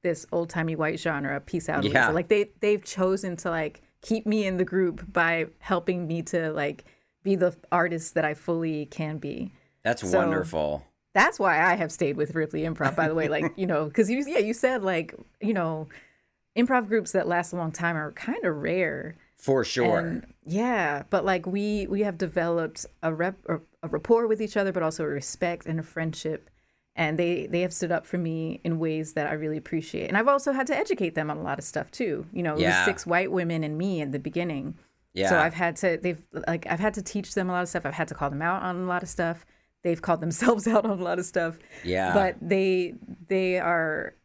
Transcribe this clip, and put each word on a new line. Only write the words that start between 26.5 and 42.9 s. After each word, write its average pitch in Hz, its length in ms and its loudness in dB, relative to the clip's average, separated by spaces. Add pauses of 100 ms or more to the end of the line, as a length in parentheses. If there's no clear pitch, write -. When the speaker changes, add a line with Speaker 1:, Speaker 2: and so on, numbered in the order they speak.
Speaker 1:
And 156 220 0
they, 175 300 0
they 170 140 2
have 180 100 0
stood 175 200 -2
up 165 140 0
for - 120 -4
me 160 480 -2
in 165 140 0
ways 156 340 -2
that 147 140 0
I 151 60 -2
really 156 220 -4
appreciate. - 520 -4
And 190 100 0
I've 226 100 4
also 277 240 2
had 262 160 0
to 285 80 0
educate 254 400 -2
them 151 140 -2
on 151 80 -4
a 156 40 -8
lot 143 180 -4
of - 40 -10
stuff - 280 -6
too. 185 420 -4
You 175 100 -4
know, 160 100 0
it - 20 -2
was 165 80 2
Speaker 2:
Yeah. 185 200 4
Speaker 1:
six 185 220 0
white 175 260 2
women 170 320 0
and 151 140 -4
me 180 240 -2
in 139 100 -4
the 139 80 -4
beginning. 160 560 -4 (380)
Speaker 2:
Yeah. 190 160 2
Speaker 1:
So 175 100 6
I've 160 140 2
had 170 240 -2
to, 170 240 2
they've, 170 200 -2 (240)
like, 170 220 -2
I've 165 140 -2
had 208 140 0
to 208 60 -6
teach - 340 -6
them 185 140 0
a 180 40 -2
lot 180 100 0
of 175 60 -6
stuff. 175 160 -4
I've 139 80 -4
had 165 160 -4
to 147 60 -10
call 143 140 -2
them 143 120 -4
out 175 220 0
on 185 120 -2
a 185 100 -4
lot 180 160 0
of 185 60 -8
stuff. 170 380 -4 (360)
They've 170 200 0
called 165 180 2
themselves 214 480 2
<laughs> 220 60 4
out 214 100 6
on 202 160 0
a - 20 -2
lot 175 180 0
of 180 60 -4
stuff. 165 320 -2 (280)
Speaker 2:
Yeah. 180 280 2
Speaker 1:
But 180 280 4
they, 185 540 2 (340)